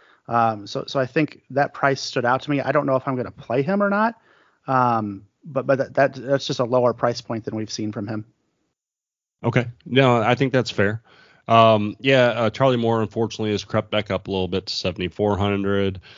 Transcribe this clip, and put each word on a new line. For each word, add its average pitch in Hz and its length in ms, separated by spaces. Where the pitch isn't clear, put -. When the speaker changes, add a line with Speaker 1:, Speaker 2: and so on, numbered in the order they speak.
Speaker 1:
Um, 110 400
so, 135 200
so 143 120
I 131 60
think - 360
that 135 220
price 139 280
stood - 240
out 123 180
to 147 80
me. 139 100
I 131 100
don't 143 140
know 135 100
if 131 120
I'm 135 80
gonna 117 160
play 123 300
him 196 200
or 202 80
not, 214 260
um, 113 580
but, 131 220
but 135 120
that, 127 160
that, 135 220
that's 135 300
just 143 140
a 127 60
lower 123 280
price 120 280
point 110 240
than 110 100
we've 110 160
seen 107 200
from 107 160
him. 107 180
Speaker 2:
Okay. 117 240
No, 123 360
I 117 140
think 131 160
that's 127 180
fair. 107 320
Um, 113 520
yeah, 131 280
uh, 113 240
Charlie 131 260
Moore, 113 240
unfortunately, 110 500
has 101 120
crept - 260
back 104 220
up 95 160
a 95 40
little 92 160
bit 92 200
to - 80
seventy-four 90 600
hundred. 98 640